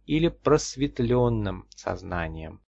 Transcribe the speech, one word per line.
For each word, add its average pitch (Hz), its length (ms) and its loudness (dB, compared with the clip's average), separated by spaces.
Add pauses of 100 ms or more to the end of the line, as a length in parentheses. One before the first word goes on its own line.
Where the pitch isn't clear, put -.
или 160 240 2
просветленным 120 1400 0
сознанием 82 1000 -6